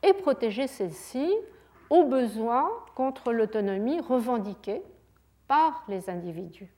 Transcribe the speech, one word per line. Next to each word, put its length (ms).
et 120
protéger 520
celle-ci 640
au 160
besoin 640
contre 360
l'autonomie 680
revendiquée 800
par 420
les 220
individus. 680